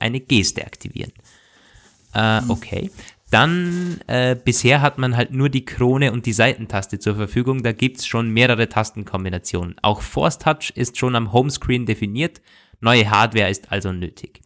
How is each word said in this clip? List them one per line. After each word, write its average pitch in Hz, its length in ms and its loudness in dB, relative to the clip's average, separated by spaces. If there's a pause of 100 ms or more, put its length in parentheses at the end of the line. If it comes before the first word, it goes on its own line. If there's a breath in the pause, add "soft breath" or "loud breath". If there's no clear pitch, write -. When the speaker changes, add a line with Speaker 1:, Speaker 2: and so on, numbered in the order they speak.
Speaker 1:
eine 117 200 -4
Geste - 460 0
aktivieren. - 460 -14 (1040 soft breath)
Äh, 110 260 2
Speaker 2:
Hm. 120 100 -2
Speaker 1:
okay. - 400 -4 (400 loud breath)
Dann, 175 760 0
äh, 127 280 0
bisher 123 460 2
hat 143 180 0
man 123 180 0
halt 120 160 -2
nur 135 180 0
die 135 160 -2
Krone 131 460 2
und 117 140 -6
die 113 60 0
Seitentaste 104 680 -2
zur 104 180 -2
Verfügung, 120 460 -2
da 117 100 0
gibt's 123 340 0
schon 117 240 -2
mehrere 117 380 4
Tastenkombinationen. 92 1120 -6
Auch 104 180 0
Force - 380 -2
Touch - 360 -2
ist 120 220 -4
schon 127 180 0
am 110 180 -2
Homescreen 127 540 0
definiert, 110 540 -4 (400 soft breath)
neue 113 300 4
Hardware 107 400 4
ist - 200 -6
also 98 220 -4
nötig. - 540 -10